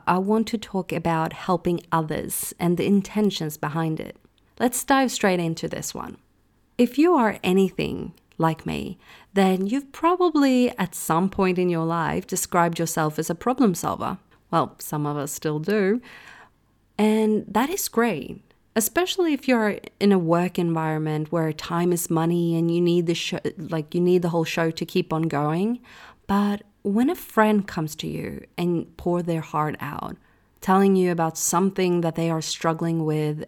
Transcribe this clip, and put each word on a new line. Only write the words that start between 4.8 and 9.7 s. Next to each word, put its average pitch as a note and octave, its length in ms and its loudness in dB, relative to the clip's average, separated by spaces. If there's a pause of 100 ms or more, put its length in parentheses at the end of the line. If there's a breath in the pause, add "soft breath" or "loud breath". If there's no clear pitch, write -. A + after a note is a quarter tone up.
dive C4+ 260 2
straight F#3 300 0
into E3 260 -4
this - 260 -8
one. - 220 -12 (640)
If B3 200 2
you E4 180 6
are A3+ 280 2
anything F#3 680 0 (240)
like D#3+ 280 -2
me, - 320 -6 (360 loud breath)
then F#3+ 340 2
you've C#4 240 -4